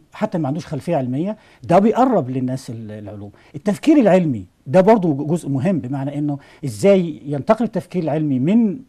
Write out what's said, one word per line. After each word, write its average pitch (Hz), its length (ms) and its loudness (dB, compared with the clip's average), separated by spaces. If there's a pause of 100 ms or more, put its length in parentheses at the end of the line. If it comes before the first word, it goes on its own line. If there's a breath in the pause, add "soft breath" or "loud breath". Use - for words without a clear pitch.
(120)
حتى 214 260 -4
ما 147 100 -2
عندوش 156 180 -6
خلفية 160 300 -4
علمية، 143 400 -4 (260 soft breath)
ده 127 160 4
بيقرب 208 520 2
للناس 131 400 -6
ال-، 113 200 -12
العلوم. 104 400 -14 (240 soft breath)
التفكير 202 420 0
العلمي 170 560 2 (140)
ده 151 140 4
برضو 185 340 4
جزء 151 340 -4
مهم، 139 300 0
بمعنى 135 400 -6
إنه 147 200 -2 (260 loud breath)
إزاي 170 600 2
ينتقل 147 400 -2
التفكير 180 380 -6
العلمي 151 360 -2
من، 190 400 2 (100)